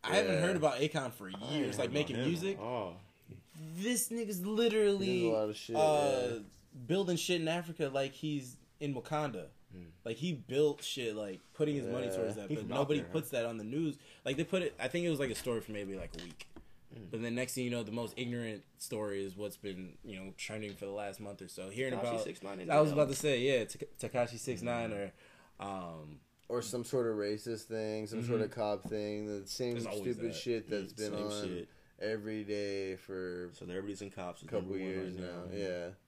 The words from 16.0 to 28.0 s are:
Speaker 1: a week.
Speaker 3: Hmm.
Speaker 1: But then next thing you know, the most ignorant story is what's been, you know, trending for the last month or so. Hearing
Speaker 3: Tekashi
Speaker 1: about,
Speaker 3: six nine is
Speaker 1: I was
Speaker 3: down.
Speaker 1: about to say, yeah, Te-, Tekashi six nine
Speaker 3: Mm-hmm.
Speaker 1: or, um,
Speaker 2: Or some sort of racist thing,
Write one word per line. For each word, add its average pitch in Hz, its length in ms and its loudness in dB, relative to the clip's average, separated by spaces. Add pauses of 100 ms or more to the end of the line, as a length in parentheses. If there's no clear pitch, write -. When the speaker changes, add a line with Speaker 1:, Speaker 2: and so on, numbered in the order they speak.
Speaker 1:
a - 40 -10
week. 85 220 -12 (480)
Speaker 3:
Hmm. 117 160 -12
Speaker 1:
But 113 120 -4
then 117 120 -2
next 123 200 -2
thing 127 100 0
you 123 60 0
know, 120 120 0
the 104 80 -6
most 117 260 -4
ignorant 120 460 -4 (160)
story 104 460 -2
is 95 120 -8
what's 104 200 -6
been, 92 480 -8
you 110 120 -8
know, 95 200 -10
trending 107 400 -6
for - 80 -8
the 98 80 -4
last 101 260 -4
month 101 240 -10
or 90 60 -12
so. 95 220 -10
Hearing 127 240 0
Speaker 3:
Tekashi 117 80 -2
Speaker 1:
about, 117 220 0
Speaker 3:
six - 180 -6
nine - 180 -6
is 165 80 -6
Speaker 1:
I 151 120 8
was 151 100 10
Speaker 3:
down. 143 100 4
Speaker 1:
about 143 100 8
to 135 60 0
say, 135 240 4
yeah, 127 240 6
Te-, - 220 -8 (140)
Tekashi 120 380 0
six 113 240 -2
nine 117 280 0
Speaker 3:
Mm-hmm. - 720 -8
Speaker 1:
or, - 20 -4
um, 85 540 -6 (280)
Speaker 2:
Or 123 140 0
some 120 220 -2
sort 120 240 2
of 110 80 2
racist 107 460 -2
thing, 107 440 -2